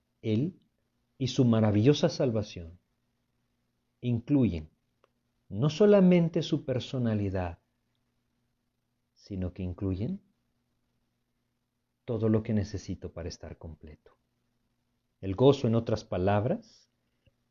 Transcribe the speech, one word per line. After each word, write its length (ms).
Él 360
y 100
su 160
maravillosa 640
salvación 680
incluyen 720
no 200
solamente 760
su 220
personalidad, 920
sino 380
que 100
incluyen 600
todo 260
lo 120
que 120
necesito 580
para 160
estar 300
completo". 540
El 140
gozo, 320
en 80
otras 300
palabras, 880